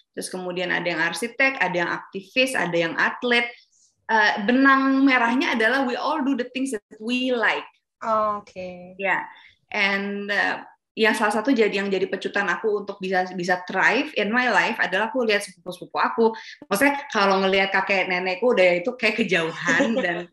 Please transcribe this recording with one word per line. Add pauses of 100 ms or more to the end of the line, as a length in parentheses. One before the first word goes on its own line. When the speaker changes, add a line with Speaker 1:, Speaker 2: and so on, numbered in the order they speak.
(140)
Speaker 1:
terus
kemudian
ada
yang
arsitek,
ada
yang
aktivis,
ada
yang
atlet. (560)
Eh, (140)
benang
merahnya
adalah
we
all
do
the
things
that (140)
we
like. (320)
Speaker 2:
Oh,
oke.
Speaker 1:
Ya, (400)
and,
eh, (340)
yang
salah
satu
jadi,
yang
jadi
pecutan
aku
untuk
bisa,
bisa
thrive
in
my
life
adalah
aku
lihat
sepupu-sepupu
aku. (380)
Maksudnya
kalau
ngelihat
kakek
nenekku
udah
itu
kayak
kejauhan
Speaker 2:
<laughs>
Speaker 1:
dan (160)